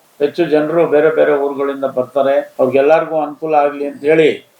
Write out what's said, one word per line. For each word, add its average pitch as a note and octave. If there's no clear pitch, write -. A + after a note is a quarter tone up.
ಹೆಚ್ಚು D3
ಜನರು D3+
ಬೇರೆ D3+
ಬೇರೆ D3
ಊರುಗಳಿಂದ C#3
ಬರ್ತಾರೆ. C3+
ಅವ್ರಿಗೆಲ್ಲರಿಗೂ D3+
ಅನುಕೂಲ D3
ಆಗ್ಲಿ C#3+
ಅಂತ C#3
ಹೇಳಿ D3